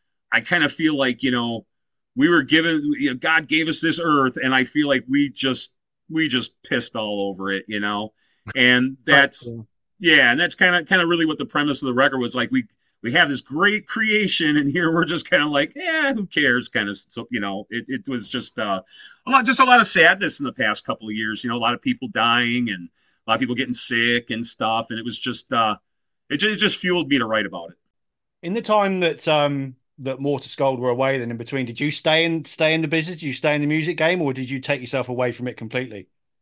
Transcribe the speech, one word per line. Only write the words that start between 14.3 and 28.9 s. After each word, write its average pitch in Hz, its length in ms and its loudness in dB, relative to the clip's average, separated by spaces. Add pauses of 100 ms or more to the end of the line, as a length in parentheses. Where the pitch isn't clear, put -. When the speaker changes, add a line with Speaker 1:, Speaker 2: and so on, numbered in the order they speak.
Speaker 1:
and 143 140 2
here 170 220 2
we're 165 120 4
just 156 240 -4
kinda 151 180 4
like, 147 280 0
"Yeah, 311 380 -2
who 208 140 -4
cares?" 127 400 2
Kinda, 101 280 -4
so, - 360 -10
you 120 80 -4
know, 98 300 -4
it, 113 180 -8
it 131 220 -8
was 117 180 -6
just, - 320 -8
uh, 101 220 -2 (460)
a 240 40 -2
lot, 254 140 4
just 262 160 2
a 262 40 4
lot 247 140 8
of 220 80 4
sadness 180 540 4
in 139 40 -4
the 120 80 -4
past 107 320 -2
couple 110 220 -8
of 107 80 -6
years. 110 280 -6
You 123 60 -4
know, 117 80 -2
a - 20 -4
lot 117 140 0
of 104 80 -6
people 123 280 -2
dying 117 600 0
and 90 200 -8 (380)
a - 20 0
lot 113 60 2
of 113 40 0
people 120 160 -2
getting 123 180 -2
sick 120 580 -2
and 117 140 -6
stuff. 113 440 -2
And 113 100 -8
it 117 60 -10
was 117 120 -6
just, - 360 -6
uh, 110 240 2 (520)
it 147 80 -2
ju-, 208 140 0
it 202 60 -2
just 202 220 0
fueled 175 300 0
me 139 100 4
to 117 60 -2
write 110 200 0
about 87 260 -10
it. - 60 -20 (640)
Speaker 3:
In 175 100 -6
the 226 80 -2
time 196 400 2